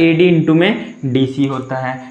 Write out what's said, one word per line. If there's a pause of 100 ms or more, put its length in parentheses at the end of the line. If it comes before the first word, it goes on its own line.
एडी
into
में (100)
डीसी
होता
है।